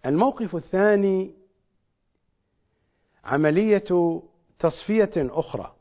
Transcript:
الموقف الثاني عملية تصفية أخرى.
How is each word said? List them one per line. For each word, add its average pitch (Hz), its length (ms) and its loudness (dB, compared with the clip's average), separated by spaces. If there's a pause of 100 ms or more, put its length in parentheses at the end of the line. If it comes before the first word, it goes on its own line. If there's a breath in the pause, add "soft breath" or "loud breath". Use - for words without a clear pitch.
الموقف 180 500 -2
الثاني 190 760 0 (1900)
عملية 170 960 2 (380)
تصفية 208 560 0
أخرى. 139 640 -4